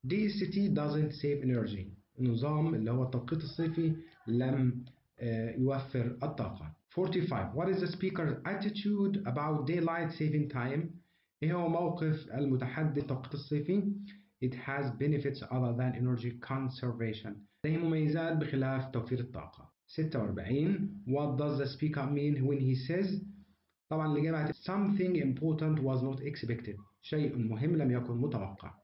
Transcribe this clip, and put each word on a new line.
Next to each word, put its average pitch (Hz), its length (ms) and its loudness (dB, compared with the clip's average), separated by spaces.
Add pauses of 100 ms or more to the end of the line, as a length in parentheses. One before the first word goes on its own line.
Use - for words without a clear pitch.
D 135 60 0
S 208 260 2 (160)
T 202 140 4
doesn't 151 420 2
save 143 320 0
energy، 104 420 0 (340)
النظام 143 560 2
اللي 113 160 0
هو 127 120 2
التوقيت 127 400 -2
الصيفي 160 520 0 (320)
لم، 127 580 2 (340)
آه، 113 380 -2
يوفر 127 680 0
الطاقة. 92 520 -6 (240)
Forty-five. 160 560 0
What 175 140 0
is 185 120 2
the 165 160 -2
speaker's 165 380 0 (100)
attitude 202 800 0
about 147 420 0
daylight 165 440 0
saving 151 420 2
time؟ 131 280 0 (600)
إيه 160 100 2
هو 175 160 2
موقف 165 640 0
المتحدث 139 640 2
التوقيت 131 360 -2
الصيفي؟ 170 600 0 (520)
It 123 80 0
has 135 320 -4 (180)
benefits 139 380 2
other 127 380 0
than 127 160 0
energy 120 360 0 (200)
conservation، 117 800 -4 (320)
لديه 156 120 2
مميزات 160 600 2
بخلاف 131 540 0
توفير 120 280 -2
الطاقة. - 520 -10 (160)
ستة 156 320 -2
وأربعين. 113 680 0 (180)
What 135 300 2
does 143 220 0
the 139 80 0 (100)
speaker 147 280 0
mean 143 400 2
when 135 140 2
he 131 160 4 (120)
says؟ 185 360 0 (680)
طبعًا 156 240 2
الإجابة 156 240 2
هت-، 156 180 -2
something 190 600 2
important 151 640 2
was 131 240 2
not 131 180 -2
expected، 117 540 -4 (260)
شيء 143 360 0
مهم 117 380 2
لم 131 160 4
يكن 120 260 0
متوقع. 113 560 -4 (100)